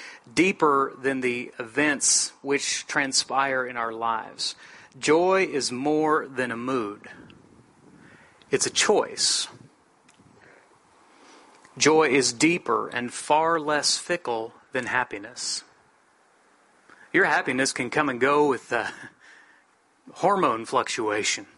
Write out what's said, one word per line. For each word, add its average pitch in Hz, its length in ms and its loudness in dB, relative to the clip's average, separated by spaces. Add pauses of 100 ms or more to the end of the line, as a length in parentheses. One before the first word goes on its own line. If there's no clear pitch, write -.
(340)
deeper 147 680 2
than 131 200 -2
the 123 400 -4
events 127 720 0 (100)
which - 460 -2
transpire 135 760 0
in 123 120 -10
our 117 160 -4
lives. 113 640 -4 (420)
Joy 180 460 4
is 131 260 -2
more 151 560 0
than 127 240 -4
a 117 60 -6
mood. 117 520 -4 (1400)
It's 135 160 0
a - 40 -4
choice. - 760 0 (2250)
Joy 151 300 6
is 123 240 2
deeper 117 560 0
and 120 260 -6
far 160 460 2
less 147 360 0
fickle 117 580 -6 (180)
than 127 140 -4
happiness. 123 760 -6 (1500)
Your 180 140 4
happiness 139 460 0
can 127 180 -4
come 151 180 2
and 120 120 -2
go 143 280 4
with 123 220 -2
the 113 200 -2 (1200)
hormone 160 500 2
fluctuation 107 840 -2 (120)